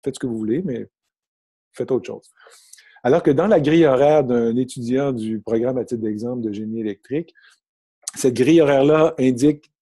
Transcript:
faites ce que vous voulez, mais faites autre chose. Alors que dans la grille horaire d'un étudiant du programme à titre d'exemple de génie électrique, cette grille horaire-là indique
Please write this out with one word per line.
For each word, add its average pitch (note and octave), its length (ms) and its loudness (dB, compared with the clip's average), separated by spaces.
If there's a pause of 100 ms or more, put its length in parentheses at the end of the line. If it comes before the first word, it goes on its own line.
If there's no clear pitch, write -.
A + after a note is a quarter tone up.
faites C3 120 -8
ce - 40 -16
que C3+ 80 -4
vous A2+ 100 -6
voulez, A2 240 -4
mais A#2 260 -8 (840)
faites B2 200 -8
autre B2 140 -2
chose. - 240 -16 (760)
Alors D3+ 180 2
que E3+ 80 2
dans D3+ 160 2
la G#3 140 4
grille D#3 260 4
horaire C#3+ 380 4
d'un A#2 320 0
étudiant B2+ 560 -4
du A2 280 -6
programme A#2 380 -2
à A#2 80 -4
titre A#2 160 -8
d'exemple A2+ 400 -6
de G#2+ 100 -4
génie A2 300 -8
électrique, B2+ 540 -8 (800)
cette B2 180 0
grille D3 280 4
horaire-là D3 580 4
indique C3 520 0 (100)